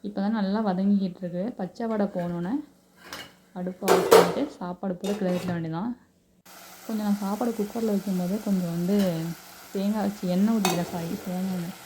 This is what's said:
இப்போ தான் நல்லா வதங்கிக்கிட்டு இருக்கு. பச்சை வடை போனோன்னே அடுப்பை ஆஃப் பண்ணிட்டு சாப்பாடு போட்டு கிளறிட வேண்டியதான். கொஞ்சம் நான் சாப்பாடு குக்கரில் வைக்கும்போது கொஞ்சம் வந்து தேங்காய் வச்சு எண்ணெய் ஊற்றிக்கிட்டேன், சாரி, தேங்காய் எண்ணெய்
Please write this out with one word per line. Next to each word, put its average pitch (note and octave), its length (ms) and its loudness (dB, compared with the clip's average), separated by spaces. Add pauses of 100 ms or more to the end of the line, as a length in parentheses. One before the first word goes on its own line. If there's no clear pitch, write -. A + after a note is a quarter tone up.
இப்போ G3+ 180 -6
தான் G#3+ 180 0
நல்லா G3 280 0
வதங்கிக்கிட்டு F#3+ 540 2
இருக்கு. F3 220 -4 (140)
பச்சை G3 340 -6
வடை G#3 220 2
போனோன்னே F3 400 -2 (1000)
அடுப்பை F#3 300 -6 (100)
ஆஃப் F#3 180 2
பண்ணிட்டு F3+ 300 8 (120)
சாப்பாடு F3+ 400 -6
போட்டு G3 240 -4
கிளறிட F3+ 360 0
வேண்டியதான். E3 360 -4 (960)
கொஞ்சம் G#3+ 220 -4
நான் G3+ 160 2
சாப்பாடு G#3+ 360 -2
குக்கரில் G#3+ 340 0
வைக்கும்போது F#3 440 0 (100)
கொஞ்சம் F3+ 280 0
வந்து F3+ 220 2 (760)
தேங்காய் G3+ 340 0
வச்சு G3 280 -2
எண்ணெய் G#3+ 220 4
ஊற்றிக்கிட்டேன், F3 360 0
சாரி, F3 320 -6
தேங்காய் F#3 320 -4
எண்ணெய் F3 180 -8 (100)